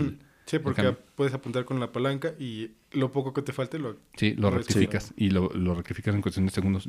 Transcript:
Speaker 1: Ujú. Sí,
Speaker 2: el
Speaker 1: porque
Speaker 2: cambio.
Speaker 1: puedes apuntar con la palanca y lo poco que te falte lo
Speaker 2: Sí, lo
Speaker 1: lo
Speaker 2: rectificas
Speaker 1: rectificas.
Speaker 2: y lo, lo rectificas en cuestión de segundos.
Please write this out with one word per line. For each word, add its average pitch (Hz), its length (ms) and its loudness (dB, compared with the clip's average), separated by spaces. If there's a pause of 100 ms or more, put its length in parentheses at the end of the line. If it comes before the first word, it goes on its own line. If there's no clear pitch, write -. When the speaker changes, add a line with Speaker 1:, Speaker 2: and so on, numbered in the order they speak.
Speaker 1:
Ujú. 139 160 -2 (300)
Sí, 160 100 -4
Speaker 2:
el 151 60 -2
Speaker 1:
porque 131 200 0
Speaker 2:
cambio. 127 160 2 (160)
Speaker 1:
puedes 139 200 0
apuntar 127 300 -4
con 135 160 -4
la 120 120 -4
palanca 139 460 -2
y 113 340 -8 (200)
lo 135 200 0
poco 135 200 -2
que 143 100 -2
te 135 100 -6
falte 135 260 -4
lo 120 180 -6 (200)
Speaker 2:
Sí, 107 180 4
lo 104 160 4
Speaker 1:
lo 92 80 4
Speaker 2:
rectificas 98 520 2
Speaker 1:
rectificas. - 60 -20
Speaker 2:
y 101 140 4
lo, 92 240 4
lo 90 200 2
rectificas 90 400 -2
en 101 80 0
cuestión 95 240 0
de 92 60 0
segundos. 95 360 0